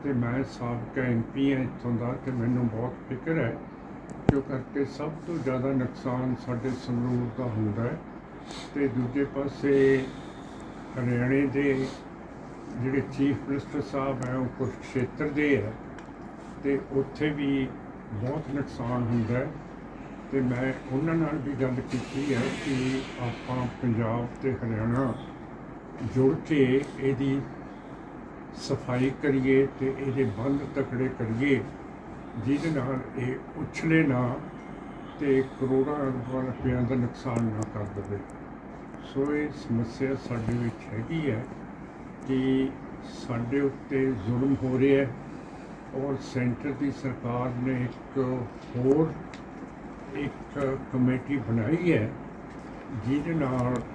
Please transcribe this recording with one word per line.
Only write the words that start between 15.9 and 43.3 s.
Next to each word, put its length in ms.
ਤੇ 160
ਉੱਥੇ 380
ਵੀ 380
ਬਹੁਤ 420
ਨੁਕਸਾਨ 480
ਹੁੰਦਾ 340
ਹੈ। 260
ਤੇ 100
ਮੈਂ 320
ਉਹਨਾਂ 240
ਨਾਲ 220
ਵੀ 160
ਗੱਲ 220
ਕੀਤੀ 440
ਹੈ 60
ਕਿ 360
ਆਪਾਂ 460
ਪੰਜਾਬ 460
ਤੇ 120
ਹਰਿਆਣਾ 600
ਜੁੜ 200
ਕੇ 340
ਇਹਦੀ 420
ਸਫਾਈ 560
ਕਰੀਏ 460
ਤੇ 200
ਇਹਦੇ 240
ਬੰਦ 360
ਤਕੜੇ 340
ਕਰੀਏ, 440
ਜਿਹਦੇ 260
ਨਾਲ 280
ਇਹ 180
ਉਛਲੇ 500
ਨਾ 280
ਤੇ 240
ਕਰੋੜਾਂ 360
ਅਰਬਾਂ 480
ਰੁਪਇਆਂ 380
ਦਾ 140
ਨੁਕਸਾਨ 480
ਨਾ 180
ਕਰ 100
ਦੇਵੇ। 340
ਸੋ 220
ਇਹ 140
ਸਮੱਸਿਆ 640
ਸਾਡੇ 420
ਵਿੱਚ 360
ਹੈਗੀ 380
ਹੈ 140
ਕਿ 420
ਸਾਡੇ 320